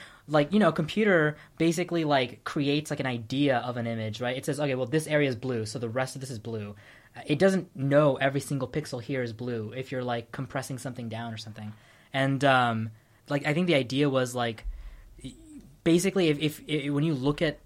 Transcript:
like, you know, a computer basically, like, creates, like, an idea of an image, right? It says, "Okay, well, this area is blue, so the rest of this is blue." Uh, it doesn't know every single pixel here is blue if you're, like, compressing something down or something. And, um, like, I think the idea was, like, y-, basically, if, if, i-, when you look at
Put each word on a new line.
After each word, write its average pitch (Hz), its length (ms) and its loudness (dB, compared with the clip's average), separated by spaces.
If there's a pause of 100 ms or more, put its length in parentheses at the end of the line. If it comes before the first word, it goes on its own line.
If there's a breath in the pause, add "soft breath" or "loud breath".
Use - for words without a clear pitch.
(260 loud breath)
like, 147 260 2
you 208 60 4
know, 190 100 8
a 156 40 4
computer 160 640 2 (220 loud breath)
basically, 170 460 0
like, 139 400 2
creates, 147 460 -2
like, 147 100 -4
an 131 60 -2
idea 127 520 0
of 120 180 -4
an 117 100 -4
image, 110 340 -4
right? 123 160 -2
It 131 100 -8
says, 139 140 -2
"Okay, 143 140 0
well, 127 120 -2
this 156 200 0
area 147 220 2
is 123 80 -2
blue, 117 300 -4
so 117 120 -8
the 117 100 -4
rest 127 280 -4
of 135 60 -10
this 131 80 -10
is 120 80 -8
blue." 104 360 -8 (420 soft breath)
Uh, - 100 -16
it 147 120 0
doesn't 190 380 2
know 139 400 4
every 135 240 0
single 131 280 -4
pixel 147 340 -6
here 131 200 -4
is 117 120 -4
blue 113 420 -6
if 131 160 -8
you're, 127 120 -4
like, 120 280 -4
compressing 131 460 -8
something 120 320 -10
down 113 240 -8
or 110 40 -10
something. 107 340 -12 (420 soft breath)
And, 135 300 2
um, 120 460 4 (380 soft breath)
like, 143 180 -2
I 151 60 2
think 175 140 2
the 170 80 4
idea 135 340 2
was, 127 260 0
like, 117 300 -2 (580 soft breath)
y-, 131 100 -14 (520)
basically, 180 440 4
if, 147 100 2
if, 151 240 -2 (240)
i-, - 40 -2
when 143 140 2
you 165 100 2
look 139 280 0
at 147 240 0